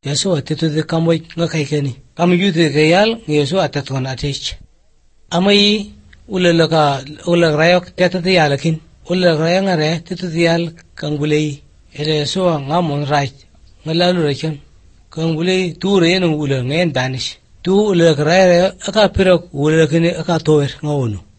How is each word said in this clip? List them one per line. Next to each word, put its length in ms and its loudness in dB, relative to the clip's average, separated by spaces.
Yesu 300 -2
a 60 -4
tetu 280 -4
de 140 -2
kamoi 400 -2
nga 100 -2
kai 180 -4
keni. 300 -4
Kam 180 2
yu 180 2
de 180 2
ke 200 2
yal, 200 4
nga 80 -4
Yesu 260 0
a 100 0
tetu 300 -8
na 120 -6
atich. 440 -8
Amai 600 2
ule 260 2
laka, 460 2
ule 300 2
rayok 400 2
tetu 260 0
de 100 -2
yal 260 2
kin. 200 -2
Ule 280 2
rayok 260 0
nga 120 0
re 140 0
tetu 240 -10
de 140 -6
yal 220 2
kang 220 -6
bulei. 460 -2
Ele 240 -4
Yesu 220 -4
a 180 0
nga 220 -2
mon 240 -2
raj. 260 -2
Nga 80 -6
lalu 340 2
rechen. 320 -4
Kang 280 -4
bulei 420 -2
tu 200 2
re 200 2
nung 160 0
ule 280 -2
nga 120 -4
en 160 0
danish. 460 -6
Tu 80 -2
ule 440 4
ka 80 -2
ray 280 4
re, 80 6
aka 200 2
pirok 460 0
ule 340 2
kini 220 2
aka 300 -4
tower 320 2
nga 100 -4
unu. 260 -4